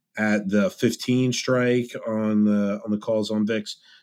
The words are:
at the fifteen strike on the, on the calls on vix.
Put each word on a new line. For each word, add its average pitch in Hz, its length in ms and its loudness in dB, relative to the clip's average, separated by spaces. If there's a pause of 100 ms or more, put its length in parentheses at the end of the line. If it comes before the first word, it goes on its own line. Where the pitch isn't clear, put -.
(180)
at 107 320 0
the 98 200 2
fifteen 127 600 0
strike 123 600 0 (140)
on 107 380 0
the, 104 400 2
on 110 80 -6
the 104 60 0
calls 110 340 -2
on 107 160 0
vix. 107 300 -4 (260)